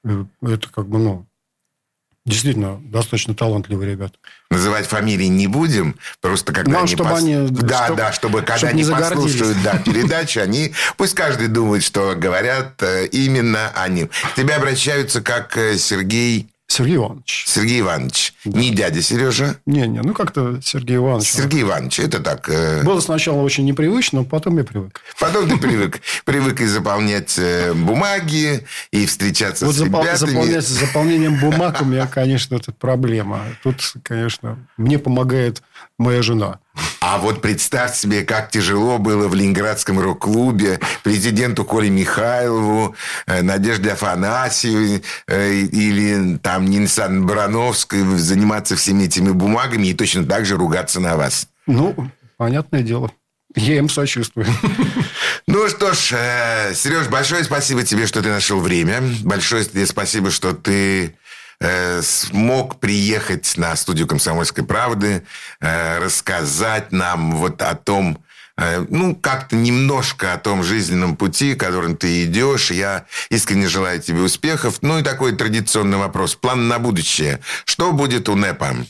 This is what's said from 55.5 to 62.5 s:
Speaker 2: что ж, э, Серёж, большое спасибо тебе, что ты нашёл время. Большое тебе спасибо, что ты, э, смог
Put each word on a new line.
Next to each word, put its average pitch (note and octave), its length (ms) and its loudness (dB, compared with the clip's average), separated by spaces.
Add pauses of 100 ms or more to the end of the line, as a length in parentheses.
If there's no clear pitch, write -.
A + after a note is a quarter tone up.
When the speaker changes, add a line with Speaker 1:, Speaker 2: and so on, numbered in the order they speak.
Speaker 2:
что F#3+ 260 0
ж, - 200 0
э, A#2 600 0
Серёж, C#3+ 360 0
большое C#3+ 340 0
спасибо C3 400 0
тебе, G#2+ 240 2
что A2 140 -2
ты G#2+ 80 0
нашёл G2+ 320 0
время. F2 420 2 (200)
Большое G#2 420 0
тебе F#2+ 200 -2
спасибо, G2 460 -2
что F#2 220 -2
ты, F#2+ 640 0 (440)
э, F2+ 420 0
смог A2+ 760 0